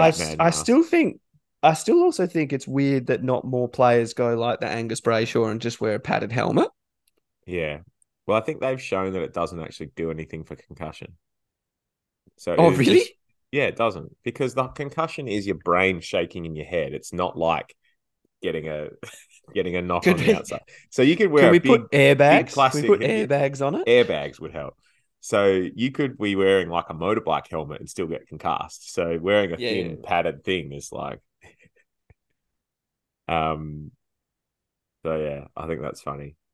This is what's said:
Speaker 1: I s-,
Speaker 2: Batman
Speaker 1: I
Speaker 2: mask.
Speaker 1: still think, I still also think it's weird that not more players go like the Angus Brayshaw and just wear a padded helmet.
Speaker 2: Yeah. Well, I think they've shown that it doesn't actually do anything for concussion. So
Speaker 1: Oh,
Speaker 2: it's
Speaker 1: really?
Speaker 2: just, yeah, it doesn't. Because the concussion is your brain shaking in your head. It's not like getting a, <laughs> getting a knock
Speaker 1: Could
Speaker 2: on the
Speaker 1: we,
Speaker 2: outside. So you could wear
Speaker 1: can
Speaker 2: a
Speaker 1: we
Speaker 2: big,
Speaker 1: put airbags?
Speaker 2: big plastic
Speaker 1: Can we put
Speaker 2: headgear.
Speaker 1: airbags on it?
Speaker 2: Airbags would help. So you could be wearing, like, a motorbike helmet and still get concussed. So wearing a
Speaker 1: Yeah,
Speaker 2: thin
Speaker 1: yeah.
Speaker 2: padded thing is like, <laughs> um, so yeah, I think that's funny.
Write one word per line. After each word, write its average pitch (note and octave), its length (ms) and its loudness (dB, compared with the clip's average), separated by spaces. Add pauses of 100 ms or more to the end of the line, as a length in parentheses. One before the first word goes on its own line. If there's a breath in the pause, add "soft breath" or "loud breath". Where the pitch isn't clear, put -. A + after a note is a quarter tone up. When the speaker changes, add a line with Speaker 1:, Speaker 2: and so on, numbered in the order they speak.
Speaker 1:
I D#3+ 80 8
s-, E3 120 2
Speaker 2:
Batman D#3 200 -4
Speaker 1:
I E3 40 4
Speaker 2:
mask. E3 160 2
Speaker 1:
still A#3+ 220 4
think, E4 380 0 (420)
I D#3 120 6
still E4+ 280 2
also D#4+ 240 2
think D3+ 280 -2
it's C3+ 120 -6
weird C3+ 420 0
that B2 140 0
not B2+ 220 -2
more B2 240 -2
players A#2+ 460 2
go A#2+ 200 0
like A#2 260 -2
the A#2+ 80 -4
Angus A2+ 340 -6
Brayshaw A2+ 480 0
and A2 100 -6
just A#2 220 -6
wear A2 140 0
a - 40 -6
padded - 320 -4
helmet. E3 360 0 (760)
Speaker 2:
Yeah. D#2+ 360 -6 (460)
Well, G#2+ 120 2
I - 20 -2
think D#3 200 -8
they've C3 200 -4
shown F#2+ 320 -4
that F#2 100 -4
it C2 120 -8
doesn't E2+ 260 -6
actually D#2 360 -14
do E2 140 -4
anything D#2+ 340 -10
for D#2 120 -16
concussion. - 600 -16 (1200)
So - 180 -6
Speaker 1:
Oh, E3 140 6
Speaker 2:
it's - 80 0
Speaker 1:
really? - 220 4
Speaker 2:
just, A#4 100 -2 (400)
yeah, C#3 140 -2
it E3+ 120 -2
doesn't. G2+ 460 -4
Because B2 320 -6
the B2+ 140 -2
concussion D3+ 580 -8
is G#2 180 -4
your F#2+ 120 -4
brain F2 440 0
shaking F2 460 -6
in D#2+ 80 -10
your D2+ 100 -10
head. D2+ 300 -4
It's - 180 -12
not F2 240 -4
like E2 380 -2 (680)
getting D#2+ 280 -6
a, D2+ 220 -8 (300)
<laughs> - 340 -20
getting F2+ 200 -2
a F2+ 80 -2
knock F2 220 -2
Speaker 1:
Could F3+ 100 4
Speaker 2:
on E3 60 -4
the A#2+ 80 0
Speaker 1:
we, - 60 6
Speaker 2:
outside. - 260 -8 (300 soft breath)
So - 120 2
you C#4+ 140 6
could G3 160 2
wear D3 100 6
Speaker 1:
can - 60 8
Speaker 2:
a - 40 8
Speaker 1:
we F3 60 8
Speaker 2:
big, E3+ 120 2 (120)
Speaker 1:
put - 80 -14
airbags? C#3+ 480 8
Speaker 2:
big - 120 0
plastic C#3 340 2
Speaker 1:
Can A2+ 80 4
we - 60 4
put A#2+ 80 -2
Speaker 2:
headgear. G#3+ 200 0
Speaker 1:
airbags C#3 400 0
on D3 80 -2
it? E4+ 140 -4
Speaker 2:
Airbags E2+ 520 2
would D2+ 120 -12
help. C#2+ 260 -12 (460)
So G2+ 220 2 (280)
you B2+ 180 -4
could C3 260 -4
be G2+ 160 0
wearing, F#2+ 340 2
like, E2+ 220 -2
a E2 40 -8
motorbike E2 540 -2
helmet D2+ 300 -8
and D2 100 -18
still F2 200 -8
get - 180 -10
concussed. - 640 -8
So E2+ 280 -2
wearing G2 320 0
a E2 40 -8
Speaker 1:
Yeah, A#2+ 140 -6
Speaker 2:
thin - 200 -4
Speaker 1:
yeah. - 180 -14
Speaker 2:
padded E2+ 340 -2
thing E2 300 -4
is C#2+ 180 -14
like, C#2 300 -12 (220)
<laughs> - 1900 -20
um, D#2 640 -4 (1120)
so D#2+ 120 -4
yeah, C#2+ 280 -6 (120)
I D#2 100 -12
think D#2+ 140 -6
that's C#2+ 200 -10
funny. C#2+ 360 -12 (180)